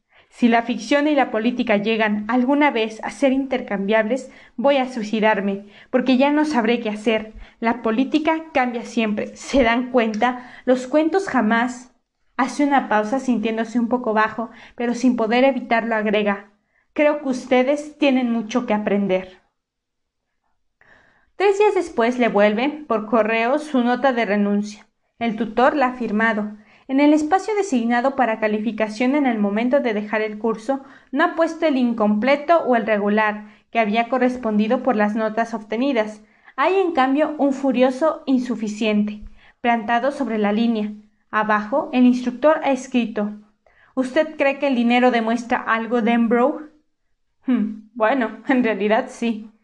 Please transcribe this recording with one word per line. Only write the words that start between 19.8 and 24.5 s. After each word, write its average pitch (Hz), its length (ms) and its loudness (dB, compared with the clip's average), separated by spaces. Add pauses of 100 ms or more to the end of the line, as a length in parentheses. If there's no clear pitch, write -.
Tres 392 220 2
días 415 160 4
después 247 440 0
le 240 80 2
vuelve, 214 600 2
por 214 180 -2
correo, 226 520 2
su 277 280 -2
nota 240 260 2
de 233 140 -2
renuncia. 202 600 -2 (320)